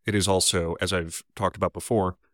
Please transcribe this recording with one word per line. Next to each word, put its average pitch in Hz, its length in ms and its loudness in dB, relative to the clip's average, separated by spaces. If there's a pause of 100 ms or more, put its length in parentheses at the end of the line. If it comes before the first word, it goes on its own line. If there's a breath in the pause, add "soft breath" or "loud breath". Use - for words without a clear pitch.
It 104 120 -2
is 95 120 2
also, 90 540 2
as 90 100 -2
I've 85 300 -4 (140)
talked 95 200 -2
about 92 180 -2
before, 95 440 -2 (160)